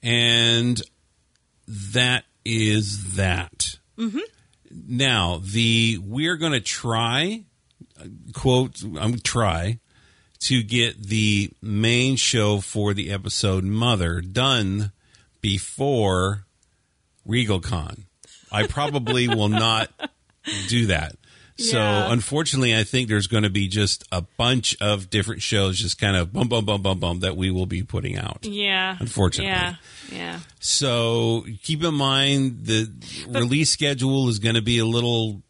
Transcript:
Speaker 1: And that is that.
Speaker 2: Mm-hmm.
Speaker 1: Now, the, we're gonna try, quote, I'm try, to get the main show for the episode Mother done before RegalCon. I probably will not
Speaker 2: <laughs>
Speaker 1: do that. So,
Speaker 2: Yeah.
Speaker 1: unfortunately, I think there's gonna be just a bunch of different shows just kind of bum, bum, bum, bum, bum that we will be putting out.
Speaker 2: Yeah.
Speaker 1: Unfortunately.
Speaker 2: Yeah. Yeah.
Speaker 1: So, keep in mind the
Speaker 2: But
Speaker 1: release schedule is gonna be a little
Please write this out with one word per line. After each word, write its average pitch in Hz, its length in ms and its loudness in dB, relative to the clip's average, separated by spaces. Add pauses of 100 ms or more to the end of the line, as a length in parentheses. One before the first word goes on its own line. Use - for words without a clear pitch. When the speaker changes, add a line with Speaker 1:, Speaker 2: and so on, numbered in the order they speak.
Speaker 1:
And 117 760 2 (840)
that 113 580 -2 (200)
is 107 680 0
that. 90 640 -2 (200)
Speaker 2:
Mm-hmm. 226 220 -4 (680)
Speaker 1:
Now, 110 560 0
the, 113 580 2
we're 139 360 -2
gonna 151 220 0
try, 123 840 -2 (920)
quote, 127 480 0 (180)
I'm 110 200 0
try, 101 600 0 (640)
to 127 220 2
get 117 440 0
the 104 420 2 (120)
main 117 540 2
show 104 460 2
for 104 320 -2
the 98 180 -4
episode 95 540 -2
Mother 98 560 0
done 104 720 0 (480)
before 101 1040 0 (840)
RegalCon. 104 760 -2 (480)
I 104 140 2
probably 131 640 0
will 107 220 2
not 110 400 2 (440)
Speaker 2:
<laughs> 98 360 -8
Speaker 1:
do 117 180 2
that. 80 280 0 (420)
So, 226 200 0
Speaker 2:
Yeah. 104 360 2
Speaker 1:
unfortunately, 131 600 0
I 110 120 4
think 127 240 -2
there's 104 180 2
gonna 107 220 2
be 98 180 0
just 101 460 0
a 90 80 -2
bunch 120 580 -2
of 104 300 -2
different 107 320 -2
shows 98 360 0
just 95 220 -4
kind 101 160 2
of 87 160 0
bum, 123 160 0
bum, 117 160 0
bum, 101 180 0
bum, 95 200 0
bum 87 180 -2
that 95 160 -2
we 92 160 0
will 92 140 0
be 90 180 -4
putting - 340 -6
out. - 280 -8
Speaker 2:
Yeah. 196 520 -2
Speaker 1:
Unfortunately. 180 540 0
Speaker 2:
Yeah. 180 240 -2 (340)
Yeah. - 300 -10 (220)
Speaker 1:
So, 117 840 0 (180)
keep 156 200 -2
in 170 120 2
mind 135 680 2
the 110 260 2 (400)
Speaker 2:
But 123 120 -2
Speaker 1:
release 135 300 2
schedule 135 580 2
is 107 100 0
gonna 113 220 2
be 117 160 2
a 113 80 4
little 113 640 0